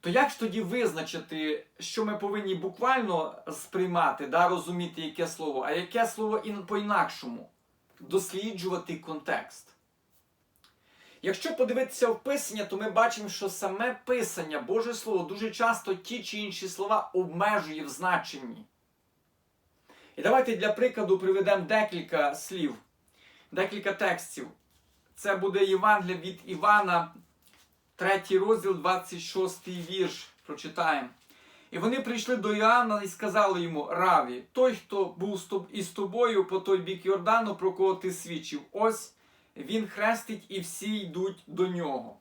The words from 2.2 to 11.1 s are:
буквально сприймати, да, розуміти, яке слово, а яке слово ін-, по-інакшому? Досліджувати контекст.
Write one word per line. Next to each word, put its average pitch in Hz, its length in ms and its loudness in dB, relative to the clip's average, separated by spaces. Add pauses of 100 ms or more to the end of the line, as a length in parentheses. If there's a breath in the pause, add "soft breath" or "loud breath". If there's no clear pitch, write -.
буквально 190 880 0 (100)
сприймати, 175 720 0
да, 170 220 4
розуміти, 175 540 -4
яке 160 240 -4
слово, 151 400 -4
а 147 40 -2
яке 180 360 0
слово 220 320 -2
ін-, 208 280 -6
по-інакшому? 196 840 -2 (500)
Досліджувати 185 960 -4
контекст. - 680 -8 (1600 soft breath)